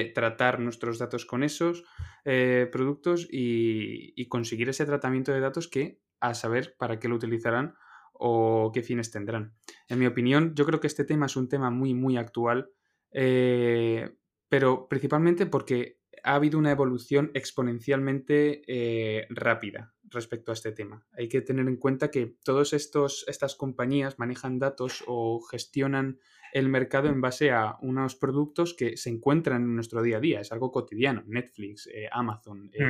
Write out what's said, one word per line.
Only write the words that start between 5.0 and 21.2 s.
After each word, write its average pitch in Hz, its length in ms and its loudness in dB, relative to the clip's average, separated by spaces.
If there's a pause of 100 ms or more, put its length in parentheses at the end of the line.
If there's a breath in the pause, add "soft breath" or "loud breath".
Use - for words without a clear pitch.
de 135 80 0
datos 139 280 -2
que, - 320 -4 (200)
a 120 160 -2
saber 120 420 -4
para 113 220 -4
qué 120 80 -6
lo 120 80 0
utilizarán 117 580 -2 (400 soft breath)
o 113 580 2
qué 117 120 -2
fines 117 260 -4
tendrán. 110 460 -8 (320 loud breath)
En 123 100 -2
mi 127 80 4
opinión, 131 480 4
yo 147 140 4
creo 160 120 2
que - 60 0
este 147 180 -2
tema 147 220 2
es 135 100 -4
un 131 140 -2
tema 135 220 0
muy, 127 240 0
muy 127 220 2
actual, 117 520 -2 (560)
eh, 120 840 2 (360)
pero 131 400 4
principalmente 160 600 2
porque 131 520 -2 (240)
ha 135 120 4
habido 151 240 4
una 151 120 4
evolución 139 640 2
exponencialmente, 135 1300 0
eh, 113 600 -2
rápida 113 640 -4 (100)
respecto 117 480 -8
a - 20 -4
este 113 200 -8
tema. 107 340 -14 (100)
Hay 120 120 -6